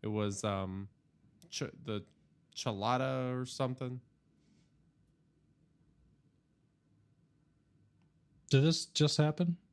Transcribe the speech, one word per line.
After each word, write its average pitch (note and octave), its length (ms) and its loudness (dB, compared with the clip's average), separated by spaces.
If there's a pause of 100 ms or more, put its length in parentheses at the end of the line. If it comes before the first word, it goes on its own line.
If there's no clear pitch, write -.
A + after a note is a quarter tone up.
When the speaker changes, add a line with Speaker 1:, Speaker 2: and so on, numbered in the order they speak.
Speaker 1:
It G#2+ 60 -4
was, G#2 360 0
um, G2 440 -2 (600)
ch-, - 120 -6 (220)
the G#2 180 -4 (540)
chelada B2+ 840 -2
or B2 60 -4
something. B2+ 540 -6 (4000)
Speaker 2:
Did C3+ 140 8
this D#3+ 220 2
just - 300 2
happen? D3+ 400 2 (160)